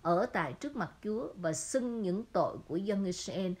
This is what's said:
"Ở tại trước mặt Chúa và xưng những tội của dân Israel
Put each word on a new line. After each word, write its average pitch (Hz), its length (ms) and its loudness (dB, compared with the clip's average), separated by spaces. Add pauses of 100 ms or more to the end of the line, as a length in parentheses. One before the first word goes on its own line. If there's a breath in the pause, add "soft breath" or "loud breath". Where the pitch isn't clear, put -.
"Ở 175 240 4
tại 156 260 0
trước 294 240 -8
mặt 196 160 -2 (120)
Chúa 214 300 -4
và 170 180 0
xưng 233 500 0
những 190 300 0
tội 135 340 2
của 156 100 -2
dân 196 280 0
Israel 180 560 -2